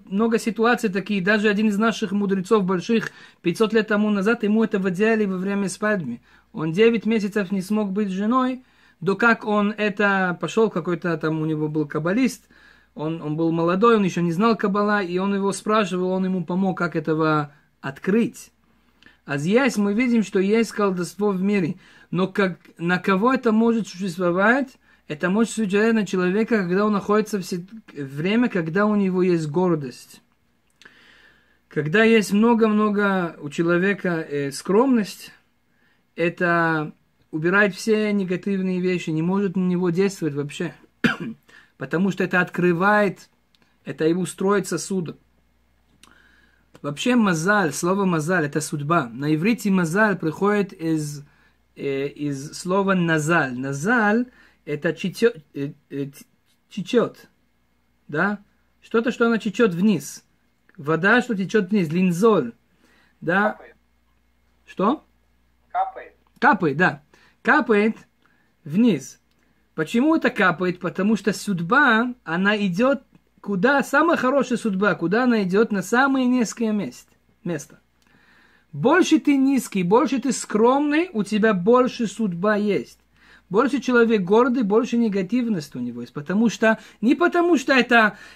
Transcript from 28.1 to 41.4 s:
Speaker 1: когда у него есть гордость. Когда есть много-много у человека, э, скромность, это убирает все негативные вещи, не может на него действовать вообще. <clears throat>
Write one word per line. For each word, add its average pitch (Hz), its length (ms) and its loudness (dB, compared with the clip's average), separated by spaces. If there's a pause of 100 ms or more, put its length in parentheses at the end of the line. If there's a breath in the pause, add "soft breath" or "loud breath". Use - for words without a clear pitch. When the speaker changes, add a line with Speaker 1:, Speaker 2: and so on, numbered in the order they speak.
Speaker 1:
когда 180 380 -2
у 214 80 2
него 185 300 2
есть 165 240 0
гордость. 156 720 -2 (1400 soft breath)
Когда 160 380 0
есть 220 280 4
много-много 208 1080 2
у 147 100 -10
человека, 175 800 0
э, 139 240 -4
скромность, 220 800 0 (840)
это 170 800 0 (400)
убирает 185 420 2
все 214 380 0
негативные 185 680 -2
вещи, 180 300 -2
не 156 120 -2
может 190 340 -2
на 185 100 0
него 180 240 0
действовать 175 440 -2
вообще. 143 400 -8 (280)
<clears throat> - 760 -6